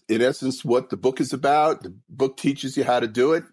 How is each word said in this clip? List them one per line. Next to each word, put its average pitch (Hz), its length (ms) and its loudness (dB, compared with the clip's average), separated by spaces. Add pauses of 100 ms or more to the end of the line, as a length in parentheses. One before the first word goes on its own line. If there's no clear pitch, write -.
in 113 140 0
essence, 131 420 -2
what 127 280 0
the 98 80 -6
book 123 200 0
is 131 140 -2
about. 147 500 2
The 90 120 -16 (160)
book 135 260 -2
teaches 135 400 -4
you 143 80 0
how 123 160 2
to 120 80 0
do 123 240 2
it. 170 200 0